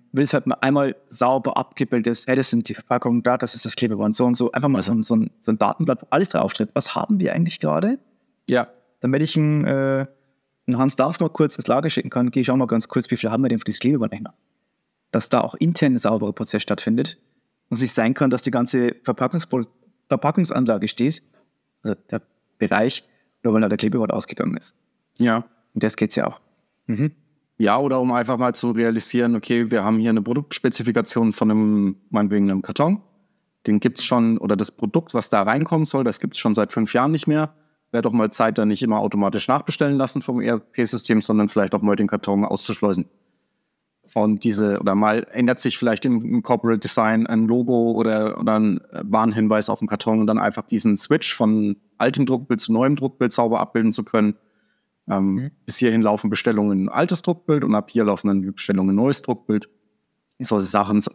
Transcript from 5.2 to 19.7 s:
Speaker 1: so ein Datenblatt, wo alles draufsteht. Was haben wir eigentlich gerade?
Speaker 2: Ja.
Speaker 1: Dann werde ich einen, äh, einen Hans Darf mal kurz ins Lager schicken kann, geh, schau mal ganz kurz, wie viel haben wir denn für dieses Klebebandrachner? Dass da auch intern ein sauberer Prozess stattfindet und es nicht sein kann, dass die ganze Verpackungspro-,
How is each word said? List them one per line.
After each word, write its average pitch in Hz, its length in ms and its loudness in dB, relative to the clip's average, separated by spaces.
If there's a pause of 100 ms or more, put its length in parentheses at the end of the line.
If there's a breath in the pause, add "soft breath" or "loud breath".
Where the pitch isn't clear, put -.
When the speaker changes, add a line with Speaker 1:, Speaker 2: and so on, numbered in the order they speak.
Speaker 1:
so - 100 -2
ein 107 60 0
Datenblatt, 127 440 0
wo - 80 -20
alles 175 200 2
draufsteht. - 440 -2
Was - 220 -4
haben 208 240 0
wir 180 140 0
eigentlich 170 260 -2
gerade? 170 400 0 (500)
Speaker 2:
Ja. 123 200 0 (320)
Speaker 1:
Dann 131 100 0
werde 143 140 2
ich 156 120 -2
einen, 151 280 2
äh, 135 400 0 (600)
einen 123 120 -2
Hans 135 180 0
Darf 147 240 -2
mal 160 100 0
kurz - 280 0
ins 135 100 -10
Lager 147 220 2
schicken - 200 -4
kann, 123 220 0
geh, 127 120 0
schau 127 120 0
mal 131 120 0
ganz 113 200 0
kurz, - 240 -2
wie 120 60 -2
viel 113 120 -4
haben 117 140 0
wir 131 60 2
denn 117 100 0
für - 60 -10
dieses 107 140 -4
Klebebandrachner? 123 540 -2 (800)
Dass - 180 -2
da 123 120 2
auch - 140 -4
intern 160 380 2
ein 120 60 0
sauberer 104 340 0
Prozess 110 280 -4
stattfindet 113 580 -2 (500)
und 120 60 -2
es 113 60 -2
nicht 127 120 -2
sein 117 200 2
kann, 135 160 2
dass 127 140 0
die 123 80 -2
ganze 120 520 0
Verpackungspro-, 127 640 -2 (400)